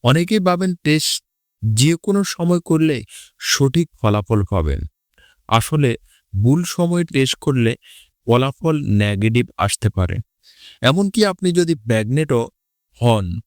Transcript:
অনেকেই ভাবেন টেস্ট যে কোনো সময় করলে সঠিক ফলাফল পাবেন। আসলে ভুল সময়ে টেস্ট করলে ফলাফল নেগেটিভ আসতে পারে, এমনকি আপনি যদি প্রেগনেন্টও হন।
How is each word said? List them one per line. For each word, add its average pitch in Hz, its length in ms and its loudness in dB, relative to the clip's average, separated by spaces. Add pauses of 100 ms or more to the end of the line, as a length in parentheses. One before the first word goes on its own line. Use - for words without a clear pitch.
অনেকেই 175 440 2
ভাবেন 180 240 0 (120)
টেস্ট 151 360 0 (440)
যে 110 280 2 (120)
কোনো 202 180 0 (120)
সময় 170 360 0
করলে 156 280 0 (540)
সঠিক 139 360 2 (100)
ফলাফল 104 420 0 (100)
পাবেন। 80 300 -2 (680)
আসলে 127 420 0 (420)
ভুল 120 260 2 (100)
সময়ে 175 440 -2
টেস্ট 135 220 0 (100)
করলে 123 260 2 (500)
ফলাফল 135 540 0 (240)
নেগেটিভ 104 460 0 (120)
আসতে 101 320 -2
পারে, 90 260 -2 (680)
এমনকি 190 440 0
আপনি 185 260 -2
যদি 170 220 2 (120)
প্রেগনেন্টও 117 580 0 (580)
হন। 110 240 2 (220)